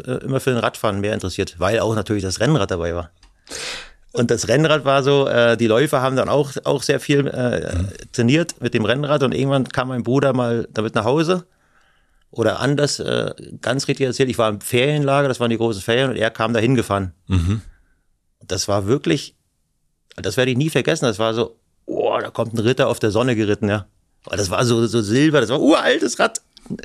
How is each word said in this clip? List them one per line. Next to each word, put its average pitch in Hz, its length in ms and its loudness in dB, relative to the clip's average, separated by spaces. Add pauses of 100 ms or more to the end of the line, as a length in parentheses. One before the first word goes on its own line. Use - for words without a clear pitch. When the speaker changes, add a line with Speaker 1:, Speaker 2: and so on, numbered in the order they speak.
Speaker 1:
äh, - 240 -6
immer 135 160 -2
für 135 100 0
den 120 80 0
Radfahren 107 420 -2
mehr 104 140 -2
interessiert, 95 440 -4
weil 101 200 2
auch 107 160 0
natürlich 104 300 -2
das 92 160 -4
Rennrad 131 320 2
dabei 85 240 -4
war. 85 140 -8 (1040)
Und 120 180 0
das 104 180 0
Rennrad 147 360 2
war 139 180 2
so, 139 260 4
äh, 117 280 4
die 117 100 2
Läufer 127 340 4
haben 131 160 0
dann 113 120 0
auch, 139 240 0 (120)
auch 143 180 0
sehr 139 180 0
viel, 139 280 2
äh, 98 480 -2
Speaker 2:
Mhm. 92 120 -4 (240)
Speaker 1:
trainiert 139 480 2
mit 120 140 -4
dem 110 100 2
Rennrad 143 380 0
und 123 120 0
irgendwann 135 340 0
kam 127 200 -4
mein 123 160 -6
Bruder 135 280 2
mal 117 400 0
damit 110 220 -4
nach 110 100 0
Hause 165 400 0 (840)
oder 110 300 0
anders, 143 380 0
äh, 60 360 -2 (260)
ganz 131 280 -4
richtig 135 180 -2
erzählt, 127 240 0
ich 110 80 -4
war 113 100 4
im 104 120 -4
Ferienlager, 139 680 2
das 123 100 -2
waren 120 120 0
die 113 80 0
großen 110 240 -2
Ferien 127 280 0
und 113 60 -4
er 110 140 0
kam 113 220 -2
dahin 117 220 4
gefahren. 98 380 0 (140)
Speaker 2:
Mhm. 95 340 0 (840)
Speaker 1:
Das - 220 -4
war 196 180 0
wirklich, 147 480 -2 (800)
das 92 220 -6
werde 127 160 2
ich 113 40 0
nie 156 140 0
vergessen, 156 360 -2
das 104 120 -2
war 113 160 0
so, - 240 -4 (260)
oh, 110 340 -2
da - 120 -6
kommt 113 240 -4
ein 113 40 -2
Ritter 120 300 2
auf 117 120 -2
der 113 100 2
Sonne 117 240 2
geritten, 104 340 0
ja. 104 180 -2 (380)
Und - 140 -6
das 98 120 -2
war 101 140 2
so, 117 220 2
so 113 160 0
Silber, 139 380 4
das 110 100 0
war 147 100 0
uraltes 294 580 2
Rad, - 220 0 (440)